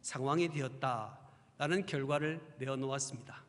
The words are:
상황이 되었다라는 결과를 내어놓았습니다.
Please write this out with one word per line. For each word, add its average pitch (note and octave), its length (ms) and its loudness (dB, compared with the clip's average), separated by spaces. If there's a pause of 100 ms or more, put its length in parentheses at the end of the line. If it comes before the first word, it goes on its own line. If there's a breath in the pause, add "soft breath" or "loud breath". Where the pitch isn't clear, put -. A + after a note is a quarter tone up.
상황이 C#3+ 460 2
되었다라는 C3+ 1400 -2
결과를 D3 720 0
내어놓았습니다. C3 920 -2